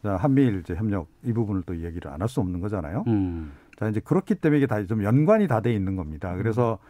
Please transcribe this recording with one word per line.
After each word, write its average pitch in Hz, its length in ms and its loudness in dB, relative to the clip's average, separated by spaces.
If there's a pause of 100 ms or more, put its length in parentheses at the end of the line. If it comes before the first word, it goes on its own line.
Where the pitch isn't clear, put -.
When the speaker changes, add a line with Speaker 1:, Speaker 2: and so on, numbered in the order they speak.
Speaker 1:
자, 101 140 -2
한미일 131 440 2
이제 85 140 -6
협력 98 340 -2 (160)
이 123 80 0
부분을 104 320 -2
또 85 180 -8
얘기를 82 280 -10
안 73 100 -8
할 107 80 0
수 - 120 -4
없는 90 200 -2
거잖아요. 98 460 -4
Speaker 2:
음. 87 460 0 (260)
Speaker 1:
자, 107 100 -2
이제 107 120 -2
그렇기 190 360 0
때문에 151 220 2
이게 139 80 4
다 107 180 0
좀 107 180 -2
연관이 156 460 4
다 127 140 2
돼 120 120 2
있는 95 220 -2
겁니다. 87 380 -6
Speaker 3:
음. - 40 -6
Speaker 1:
그래서, 113 400 0 (120)